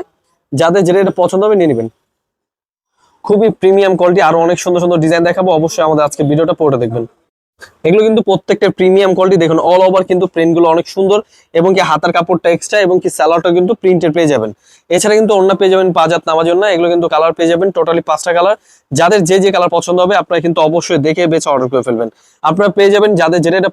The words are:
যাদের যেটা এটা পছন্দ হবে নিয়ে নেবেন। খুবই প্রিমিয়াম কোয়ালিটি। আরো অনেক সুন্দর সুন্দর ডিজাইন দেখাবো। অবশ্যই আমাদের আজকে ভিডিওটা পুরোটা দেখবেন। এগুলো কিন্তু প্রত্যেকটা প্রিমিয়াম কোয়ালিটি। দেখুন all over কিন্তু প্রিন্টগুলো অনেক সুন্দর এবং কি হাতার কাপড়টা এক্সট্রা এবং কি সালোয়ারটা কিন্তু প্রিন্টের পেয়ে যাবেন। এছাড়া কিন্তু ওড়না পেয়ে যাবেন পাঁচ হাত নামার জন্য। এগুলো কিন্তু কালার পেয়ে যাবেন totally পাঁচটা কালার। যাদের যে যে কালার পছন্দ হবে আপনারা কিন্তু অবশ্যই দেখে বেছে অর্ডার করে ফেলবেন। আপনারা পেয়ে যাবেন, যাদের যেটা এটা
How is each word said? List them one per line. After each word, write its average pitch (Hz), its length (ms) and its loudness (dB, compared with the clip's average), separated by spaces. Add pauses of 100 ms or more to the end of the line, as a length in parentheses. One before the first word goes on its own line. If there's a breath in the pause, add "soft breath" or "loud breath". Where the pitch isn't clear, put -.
(520)
যাদের 170 320 0
যেটা 180 160 2
এটা 190 160 -2
পছন্দ 185 280 -2
হবে 214 120 2
নিয়ে 170 160 2
নেবেন। 113 160 -4 (1400)
খুবই 214 260 0
প্রিমিয়াম 196 460 2
কোয়ালিটি। 180 320 2
আরো 165 100 0
অনেক 170 200 0
সুন্দর 175 220 -2
সুন্দর 175 240 0
ডিজাইন 170 200 0
দেখাবো। 175 280 -2
অবশ্যই 160 300 -2
আমাদের 156 220 0
আজকে 147 260 -4
ভিডিওটা 160 280 0
পুরোটা 143 260 0
দেখবেন। 113 220 -6 (760 loud breath)
এগুলো 185 200 2
কিন্তু 220 200 0
প্রত্যেকটা 196 480 -2
প্রিমিয়াম 185 440 2
কোয়ালিটি। 185 300 2
দেখুন 160 140 0
all 175 300 2
over 190 220 0
কিন্তু 180 160 0
প্রিন্টগুলো 170 420 0
অনেক 165 200 0
সুন্দর 196 300 -2 (360 soft breath)
এবং 170 200 2
কি 185 60 0
হাতার 165 320 -2
কাপড়টা 170 380 -2
এক্সট্রা 170 300 -2
এবং 185 220 2
কি 185 80 -4
সালোয়ারটা 165 400 0
কিন্তু 180 240 0
প্রিন্টের 175 380 0
পেয়ে 165 200 0
যাবেন। 110 180 -2 (380 soft breath)
এছাড়া 180 260 0
কিন্তু 214 200 2
ওড়না 190 200 2
পেয়ে 190 180 0
যাবেন 190 200 2
পাঁচ 165 200 0
হাত 170 140 -2
নামার 165 200 0
জন্য। 175 180 0
এগুলো 175 240 0
কিন্তু 170 200 0
কালার 160 240 0
পেয়ে 165 160 -2
যাবেন 170 220 0
totally 165 320 -2
পাঁচটা 165 300 -4
কালার। 180 240 0 (360 soft breath)
যাদের 175 320 2
যে 180 140 2
যে 190 140 2
কালার 175 240 0
পছন্দ 175 240 -2
হবে 180 160 0
আপনারা 170 240 -2
কিন্তু 170 200 -2
অবশ্যই 160 380 0
দেখে 156 280 -2
বেছে 160 240 -2
অর্ডার 131 220 -2
করে 127 100 0
ফেলবেন। 113 260 -4 (340 soft breath)
আপনারা 175 340 0
পেয়ে 202 140 4
যাবেন, 208 240 2
যাদের 170 300 0
যেটা 165 120 0
এটা 185 160 0